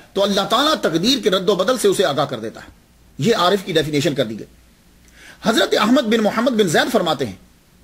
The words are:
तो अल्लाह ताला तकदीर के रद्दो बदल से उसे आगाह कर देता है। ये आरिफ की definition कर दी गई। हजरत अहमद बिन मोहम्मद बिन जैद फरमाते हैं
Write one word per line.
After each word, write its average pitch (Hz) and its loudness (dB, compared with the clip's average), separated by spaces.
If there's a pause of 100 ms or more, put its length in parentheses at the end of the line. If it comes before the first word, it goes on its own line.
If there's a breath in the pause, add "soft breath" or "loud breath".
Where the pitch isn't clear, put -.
(140)
तो 185 0
अल्लाह 202 0
ताला 285 0
तकदीर 208 0
के 208 0
रद्दो 190 0
बदल 208 0
से 202 2
उसे 190 2
आगाह 147 0
कर 120 -8
देता 110 -12
है। - -20 (520)
ये 202 2
आरिफ 190 2
की 190 -8
definition 151 0
कर 135 0
दी 110 -8
गई। 101 -12 (1000 loud breath)
हजरत - 0
अहमद 240 4
बिन 226 2
मोहम्मद 220 0
बिन 214 2
जैद 233 2
फरमाते 175 0
हैं 95 -8 (440)